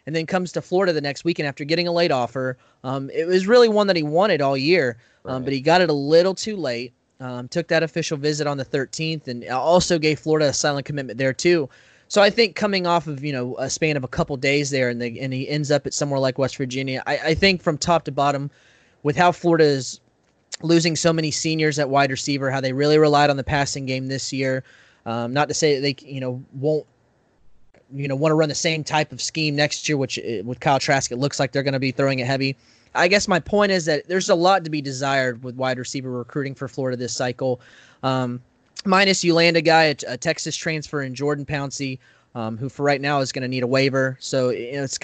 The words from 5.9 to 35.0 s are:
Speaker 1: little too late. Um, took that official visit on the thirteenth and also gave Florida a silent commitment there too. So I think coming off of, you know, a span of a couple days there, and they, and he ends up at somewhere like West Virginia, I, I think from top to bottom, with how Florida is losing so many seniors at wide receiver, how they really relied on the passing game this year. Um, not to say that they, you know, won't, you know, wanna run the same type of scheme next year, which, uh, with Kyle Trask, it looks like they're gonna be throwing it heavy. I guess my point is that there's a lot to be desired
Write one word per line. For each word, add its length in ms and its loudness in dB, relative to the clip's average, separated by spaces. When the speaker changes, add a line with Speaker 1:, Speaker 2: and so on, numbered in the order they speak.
Speaker 1:
little 400 4
too 220 -8
late. 380 -6
Um, 300 -10
took 180 -4
that 160 2
official 320 -4
visit 320 -2
on 80 -2
the 80 -6
thirteenth 640 -4
and 220 -8
also 500 4
gave 220 0
Florida 260 2
a 60 0
silent 320 -2
commitment 320 -8
there 160 0
too. 340 2
So 140 2
I 80 6
think 260 0
coming 320 -2
off 200 2
of, 180 -8
you 80 -4
know, 240 -6
a 120 -4
span 280 -2
of 80 -4
a 20 -12
couple 300 -4
days 320 0
there, 180 0
and 140 -4
they, 180 -6
and 140 -6
he 160 -4
ends 200 -2
up 160 2
at 80 -6
somewhere 280 -2
like 160 0
West 180 -2
Virginia, 500 -4
I, 120 -2
I 160 0
think 280 2
from 160 0
top 280 0
to 80 -6
bottom, 360 0
with 120 0
how 160 6
Florida 320 4
is 380 0
losing 320 4
so 180 2
many 160 -2
seniors 480 -2
at 100 0
wide 220 2
receiver, 400 -2
how 100 -2
they 140 -2
really 240 4
relied 320 6
on 80 0
the 60 -4
passing 420 -2
game 220 -4
this 260 -6
year. 300 -2
Um, 260 -4
not 160 2
to 60 -8
say 220 2
that 60 -4
they, 140 -2
you 140 -10
know, 240 -6
won't, 320 -2
you 140 -6
know, 80 -2
wanna 200 2
run 140 2
the 60 -8
same 280 -2
type 300 -2
of 80 -12
scheme 340 -2
next 320 -2
year, 100 0
which, 200 -4
uh, 260 -6
with 160 -8
Kyle 200 2
Trask, 320 0
it 60 -6
looks 220 -2
like 120 0
they're 120 -2
gonna 160 -2
be 120 0
throwing 280 0
it 80 -4
heavy. 300 -2
I 120 4
guess 200 4
my 120 2
point 320 2
is 140 0
that 220 -2
there's 220 -2
a 60 6
lot 280 4
to 60 -8
be 120 -2
desired 640 -2